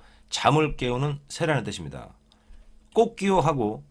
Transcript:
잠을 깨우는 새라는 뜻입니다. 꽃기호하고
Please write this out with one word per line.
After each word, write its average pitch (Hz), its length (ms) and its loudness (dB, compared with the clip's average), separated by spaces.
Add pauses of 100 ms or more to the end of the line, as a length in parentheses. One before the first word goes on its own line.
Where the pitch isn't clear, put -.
(320)
잠을 147 460 2
깨우는 131 500 -4
새라는 151 360 -2
뜻입니다. 76 520 -12 (800)
꽃기호하고 160 960 2